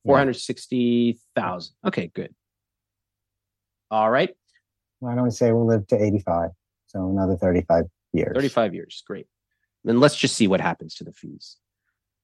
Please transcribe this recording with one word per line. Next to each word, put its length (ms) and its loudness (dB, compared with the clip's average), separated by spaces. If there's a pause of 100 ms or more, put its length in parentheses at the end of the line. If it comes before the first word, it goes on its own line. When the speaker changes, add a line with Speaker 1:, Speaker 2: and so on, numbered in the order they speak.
Speaker 1:
Yeah. 60 2
Speaker 2:
Four 80 6
hundred 180 2
sixty 840 -2 (180)
thousand. 380 -6 (120)
Okay, 280 -4
good. 200 -12 (1600)
All 200 2
right. 200 2 (680)
Speaker 1:
Why 140 -6
don't 100 0
we 60 2
say 220 2
we'll 140 2
live 220 2
to 140 2
eighty-five? 480 0 (380)
So 200 -6
another 280 0
thirty-five 480 2 (300)
years. 200 -2
Speaker 2:
Thirty-five 400 -2
years. 320 -16
Great. 200 -12 (580)
Then 160 2
let's 160 4
just 180 -2
see 140 4
what 140 2
happens 340 -6
to 80 -16
the 80 -18
fees. 460 -20 (640)